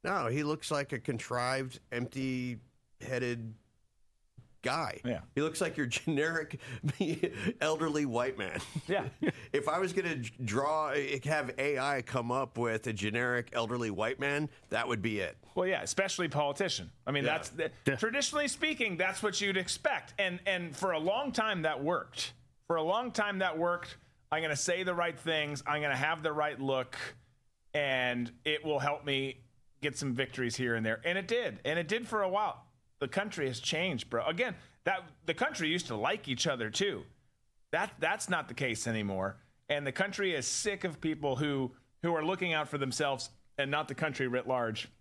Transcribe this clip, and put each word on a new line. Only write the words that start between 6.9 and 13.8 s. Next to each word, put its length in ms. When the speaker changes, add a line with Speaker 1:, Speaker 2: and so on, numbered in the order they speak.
Speaker 1:
<laughs> 320
elderly 440
white 320
man. 220
Speaker 2:
Yeah. 180
Speaker 1:
<laughs> 100
If 160
I 100
was 140
gonna 220
d-, 140
draw, 500
have 340
A 220
I 220
come 300
up 260
with 300
a 60
generic 600
elderly 380